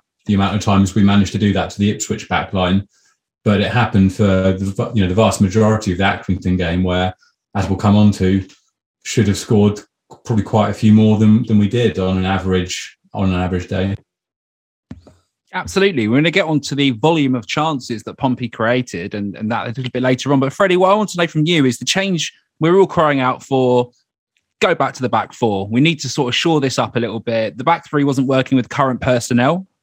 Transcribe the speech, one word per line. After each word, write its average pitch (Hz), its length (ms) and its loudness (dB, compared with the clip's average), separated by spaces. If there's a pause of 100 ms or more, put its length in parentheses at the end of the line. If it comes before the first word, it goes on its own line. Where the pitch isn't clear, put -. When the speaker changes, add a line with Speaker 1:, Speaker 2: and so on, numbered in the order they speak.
(260)
Speaker 1:
the 104 100 0
amount 98 200 0
of 101 60 -2
times 98 320 2
we 107 100 2
managed 101 280 4
to 101 80 -2
do 101 140 2
that 92 180 -4
to - 80 -8
the 101 100 2
Ipswich - 400 -6
backline. 92 580 -2 (560)
But 101 180 2
it 92 100 -2
happened 107 420 2
for 110 100 0
the, 95 720 0
you 110 100 0
know, 87 60 0
the 90 60 -4
vast 110 260 2
majority 107 500 2
of 85 60 -2
the 98 60 -2
Accrington 95 540 -2
game, 90 260 -2
where, 90 320 -2 (400)
as 104 120 -2
we'll 95 100 -2
come 101 180 4
on 104 180 6
to, 95 340 0 (560)
should 107 240 0
have 98 100 0
scored 104 420 2 (440)
probably 110 200 -2
quite 107 260 0
a 101 40 -4
few 107 200 4
more 107 240 6
than, 110 260 4
than 113 140 0
we 101 100 2
did 117 300 -2
on 95 200 -2
an 92 80 -2
average, 92 720 -4 (160)
on 95 200 -2
an 90 60 -2
average 90 280 -4
day. 95 280 -4 (1600)
Speaker 2:
Absolutely. 185 560 0
We're 120 80 2
gonna 160 140 2
get 170 160 0
on 156 140 0
to - 140 -8
the 139 160 2
volume 139 420 0
of 120 140 -6
chances 143 560 -4
that 92 140 -14
Pompey 127 320 -2
created 113 680 -4
and, 101 220 -8
and 110 140 -6
that 110 140 -6
a - 20 -8
little 123 220 -8
bit 123 120 -6
later 131 320 0
on. 135 80 2
But 131 100 -2
Freddie, 190 240 0
what 185 160 2
I 202 40 2
want 214 160 -2
to 180 60 -10
know 175 100 0
from 156 180 -2
you 165 180 2
is 123 140 0
the - 80 -12
change 190 480 -4 (260)
we're 170 180 2
all 190 100 6
crying 147 340 2
out 127 200 -2
for, 123 500 0 (680)
go 180 160 2
back 135 200 -2
to - 60 -12
the 127 60 -2
back 104 240 -2
four. 101 360 -2
We 113 120 -2
need 160 220 2
to 131 80 -8
sort 139 180 -4
of 117 80 -4
shore 160 240 0
this 135 180 -4
up 120 200 -2
a - 20 -2
little 113 220 -6
bit. 110 360 -4
The 123 60 -10
back 165 240 -2
three 147 160 -2
wasn't 139 240 0
working 131 300 0
with 123 100 -2
current 131 320 -2
personnel 127 640 0 (180)